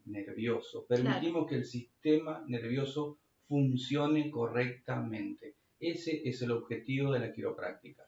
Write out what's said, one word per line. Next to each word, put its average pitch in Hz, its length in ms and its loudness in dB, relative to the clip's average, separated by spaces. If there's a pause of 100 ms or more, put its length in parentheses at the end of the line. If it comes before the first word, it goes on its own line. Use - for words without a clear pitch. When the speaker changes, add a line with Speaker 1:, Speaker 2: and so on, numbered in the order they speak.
Speaker 1:
nervioso. 107 840 -4
Speaker 2:
Claro. 123 180 4
Speaker 1:
Permitimos 160 440 2
que 147 80 -2
el 120 100 0
sistema 156 840 0
nervioso 135 720 -2 (280)
funcione 143 840 4
correctamente. 117 1300 -2 (240)
Ese 160 460 -2
es 123 160 -2
el 120 100 0
objetivo 135 600 0
de 123 60 2
la 110 120 -4
quiropráctica. - 760 -8